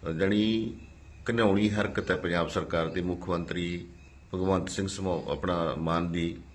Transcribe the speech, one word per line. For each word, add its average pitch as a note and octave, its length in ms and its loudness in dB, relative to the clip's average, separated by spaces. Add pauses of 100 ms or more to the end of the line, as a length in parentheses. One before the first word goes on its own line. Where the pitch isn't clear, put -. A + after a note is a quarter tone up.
(140)
ਜਾਣੀ G2 300 4 (840)
ਘਿਨਾਉਣੀ G#2+ 420 4
ਹਰਕਤ G#2 420 -2
ਹੈ F2 40 4
ਪੰਜਾਬ E2+ 340 2
ਸਰਕਾਰ E2 380 0
ਦੇ, F2+ 140 -2
ਮੁੱਖ F2 280 -2
ਮੰਤਰੀ F2 560 -2 (480)
ਭਗਵੰਤ F#2 360 2
ਸਿੰਘ G2 180 -2
ਸਮਾ-, F#2+ 340 -2 (100)
ਆਪਣਾ E2 480 0
ਮਾਨ E2+ 320 0
ਦੀ। E2+ 140 0 (300)